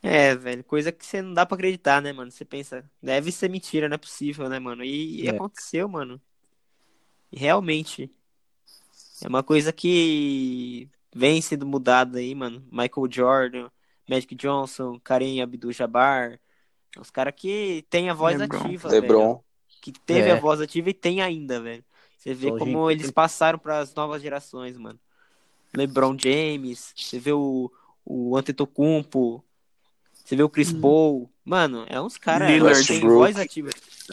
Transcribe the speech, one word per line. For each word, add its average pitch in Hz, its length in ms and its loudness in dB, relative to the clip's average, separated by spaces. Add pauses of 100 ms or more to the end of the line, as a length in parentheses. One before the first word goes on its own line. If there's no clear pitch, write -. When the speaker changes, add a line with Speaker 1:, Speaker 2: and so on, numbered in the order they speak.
Speaker 1:
É, 147 320 4
velho, 127 300 -10
coisa 151 260 -2
que - 140 -14
você 196 180 -8
não 185 100 -12
dá 175 140 2
pra 175 80 -6
acreditar, 180 480 0
né, 143 100 -8
mano? 127 180 -14
Você - 140 -18
pensa, 139 400 -14 (180)
deve 139 300 -2
ser 190 160 -4
mentira, 156 400 -4
não 147 60 -4
é 156 40 -6
possível, 143 500 -10
né, 131 100 -8
mano? 123 260 -12
E, 151 380 -8
e - 60 -4
Speaker 2:
É. - 20 -2
Speaker 1:
aconteceu, 190 580 -6
mano. 135 320 -10 (1080)
E - 80 -16
realmente, 156 720 -2 (1120)
é - 60 -10
uma 131 140 0
coisa 151 300 2
que 139 1160 -2 (260)
vem 143 260 2
sendo 147 260 -6
mudada 127 520 2
aí, 127 160 -6
mano. 127 360 -10
Michael 123 400 -4
Jordan, 127 600 0 (360)
Magic 131 280 -4
Johnson, 135 680 -6
Kareem 131 380 0
Abdul-Jabbar. 123 1000 -2 (600)
Os 107 120 -20
caras 135 240 -4
que 190 540 -8
têm 180 220 0
a 170 40 -2
voz 160 240 2
Speaker 3:
LeBron. - 220 -4
Speaker 1:
ativa, 165 280 -8
Speaker 4:
LeBron. 110 440 6
Speaker 1:
velho. 123 120 -8 (360)
Que - 120 -18
teve 180 380 2
a 175 60 8
Speaker 2:
É. - 40 0
Speaker 1:
voz 151 200 2
ativa 165 300 -4
e 190 40 -2
tem 185 280 -2
ainda, 147 400 -4
velho. 117 220 -12 (340)
Você 131 160 -8
vê 127 140 -4
Speaker 2:
São 117 100 -2
Speaker 1:
como 151 140 -2
Speaker 2:
gigantes. 160 280 0
Speaker 1:
eles 139 100 -8
passaram 160 480 2
pras 151 360 -6
novas 151 260 -6
gerações, 131 560 -12
mano. 113 220 -18 (760)
LeBron 135 440 2
James, 139 760 -2
você - 240 -10
vê 131 140 -2
o, 135 380 -2 (340)
o 123 320 -4
Antetokounmpo, 139 1080 0 (680)
você - 240 -6
vê 139 60 6
o 151 60 4
Chris 151 240 0
Speaker 3:
Hum. 160 80 -4
Speaker 1:
Paul. 147 500 4 (140)
Mano, 151 440 0
é 127 120 -6
uns 196 160 -10
caras - 320 2
Speaker 3:
Lillard. 151 320 8
Speaker 1:
que 131 60 4
têm 120 100 2
Speaker 4:
Westbrook. 113 220 6
Speaker 1:
voz 202 200 8
ativa. 151 320 -6 (420)